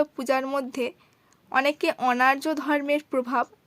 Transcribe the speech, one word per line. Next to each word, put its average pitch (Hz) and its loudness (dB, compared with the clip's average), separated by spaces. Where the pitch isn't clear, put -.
পূজার 262 0
মধ্যে 247 -4
অনেকে 285 2
অনার্য 262 2
ধর্মের 294 0
প্রভাব 254 0